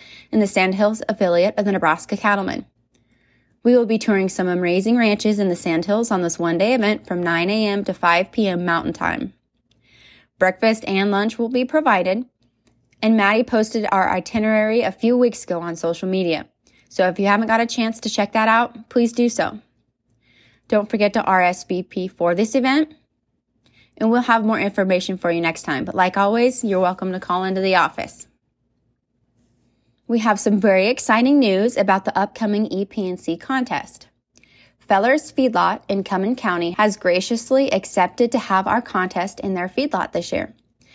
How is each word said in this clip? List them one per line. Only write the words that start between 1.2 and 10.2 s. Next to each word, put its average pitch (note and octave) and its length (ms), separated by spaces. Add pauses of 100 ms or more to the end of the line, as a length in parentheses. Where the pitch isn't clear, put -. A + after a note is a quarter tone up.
of G#3 100
the G3+ 60
Nebraska F3 460
Cattlemen. G3+ 480 (1000)
We B3 140
will A#3 80
be A3 140
touring F#3+ 300
some F#3 180
amazing F3+ 500
ranches G#3+ 400
in G3 120
the E3+ 60
Sandhills G3+ 540
on F#3 140
this E3+ 160
one-day F3 340
event G#3+ 320
from F3+ 160
nine E3+ 300
A G#3+ 160
M G3+ 160
to F#3 100
five F3+ 380
P G#3 160
M F3+ 180
Mountain E3+ 280
Time. - 400 (1080)